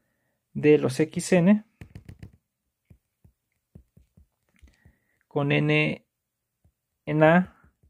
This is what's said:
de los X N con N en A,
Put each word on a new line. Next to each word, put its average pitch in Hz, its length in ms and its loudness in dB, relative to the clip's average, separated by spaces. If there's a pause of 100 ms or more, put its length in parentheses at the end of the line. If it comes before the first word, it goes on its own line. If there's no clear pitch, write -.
(540)
de 147 240 2
los 135 220 -4
X 160 340 -4
N 190 300 2 (3750)
con 143 240 -4
N 151 520 -2 (1000)
en 151 180 0
A, 170 320 2 (340)